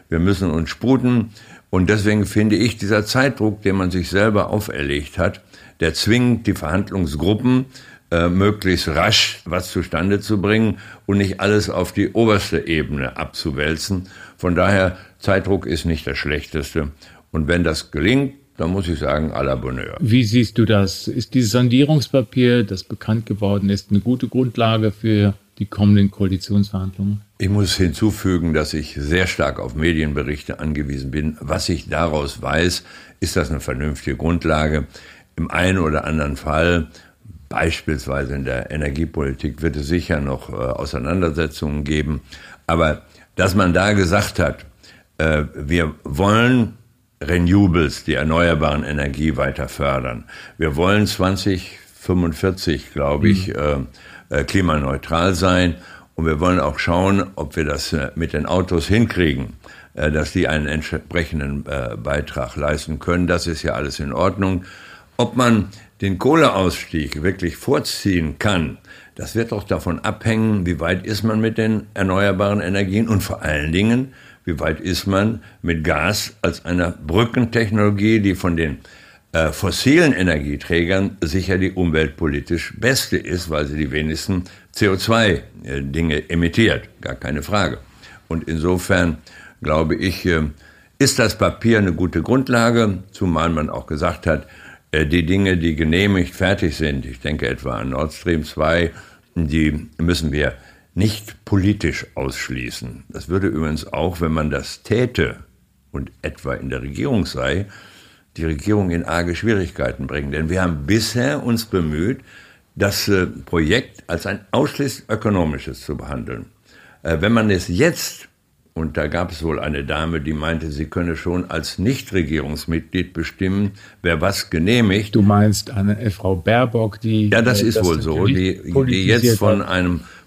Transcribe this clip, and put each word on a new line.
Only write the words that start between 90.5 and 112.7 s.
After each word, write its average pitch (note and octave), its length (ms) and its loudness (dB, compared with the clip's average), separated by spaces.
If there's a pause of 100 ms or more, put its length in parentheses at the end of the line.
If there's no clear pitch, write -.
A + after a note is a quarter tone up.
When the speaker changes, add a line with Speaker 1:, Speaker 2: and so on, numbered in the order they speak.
Speaker 1:
ist - 200 2
das A2 180 2
Papier A2+ 400 2
eine F#2+ 160 4
gute E2 280 0
Grundlage, A#2 800 2 (120)
zumal E2+ 380 0
man D#2 200 -2
auch - 180 -8
gesagt E2+ 400 -2
hat, D#2 200 0 (440)
äh, D#2 140 2
die E2 200 2
Dinge, F#2 320 2
die E2 180 0
genehmigt F2 600 2
fertig F#2 400 0
sind, C#2+ 300 -2
ich C2 160 -14
denke C#2+ 260 -4
etwa B1 300 -6
an B1+ 140 -6
Nord D2 200 -2
Stream E2 320 -2
zwei, D#2+ 480 0 (440)
die D#2 520 0 (100)
müssen D#2+ 360 0
wir D2 200 0 (420)
nicht - 480 -2
politisch G2 680 0
ausschließen. B1+ 960 -8
Das - 180 -14
würde F#2+ 200 0
übrigens D2+ 440 -2
auch, E2 300 -2
wenn D#2+ 100 0
man D2+ 200 0
das - 320 -8
täte A2 540 0 (540)
und C#2 200 -8 (100)
etwa - 320 -6
in C2 160 -8
der B1+ 140 -6
Regierung G2 420 -2
sei, C#2+ 400 -2 (720)
die D#2+ 80 -4
Regierung F2+ 460 0
in E2+ 120 -2
arge F2 320 -2
Schwierigkeiten D2+ 680 -2
bringen. C#2+ 260 -6
Denn D#2 180 -2
wir F#2 120 0
haben D#2+ 240 -2
bisher B2 580 0
uns A#2 220 -2
bemüht, F2 540 -2 (560)